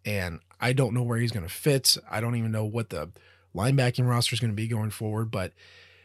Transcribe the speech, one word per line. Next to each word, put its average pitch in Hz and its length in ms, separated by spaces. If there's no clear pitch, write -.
and 92 340
I 120 120
don't 131 200
know 123 80
where 120 160
he's 117 140
gonna 95 180
fit. - 480
I 107 100
don't 120 140
even 113 160
know 110 140
what 107 260
the 78 180
linebacking 127 520
roster 120 280
is 113 40
gonna 113 140
be 107 140
going 110 240
forward, 110 400
but 95 200